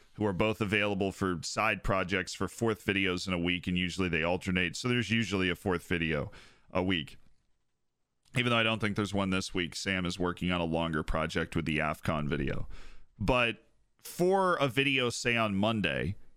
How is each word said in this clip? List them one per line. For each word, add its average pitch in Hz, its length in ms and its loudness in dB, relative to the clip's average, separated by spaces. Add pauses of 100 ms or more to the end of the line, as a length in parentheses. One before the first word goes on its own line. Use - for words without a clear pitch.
(140)
who 104 120 -2
are 101 80 2
both 107 280 0
available 101 500 2
for 92 320 -2
side 107 400 0
projects 95 500 0
for 95 140 -4
fourth 110 380 -2
videos 95 420 2
in 92 60 0
a 87 60 2
week, 87 280 0
and 90 100 0
usually 90 300 0
they 80 160 2
alternate. 90 520 0
So - 120 -6
there's 123 220 0
usually 98 400 2
a 85 60 0
fourth 87 320 -2
video 80 440 -2 (420)
a 92 100 2
week. 92 340 -2 (1200)
Even 120 140 2
though 117 60 4
I 113 60 4
don't 113 160 0
think 101 160 -2
there's 101 180 -2
one 98 160 0
this 92 240 -2
week, 87 220 -2
Sam 95 300 -2
is 87 140 -4
working 87 320 -2
on 87 100 0
a 85 40 2
longer 82 380 0
project 80 520 -2
with 82 100 0
the 76 140 0
afcon 76 480 -2
video. 67 400 -2 (500)
But 117 400 2 (460)
for 185 520 2
a 143 120 2
video, 131 420 2
say, 120 260 0
on 107 200 2
Monday, 95 600 0 (220)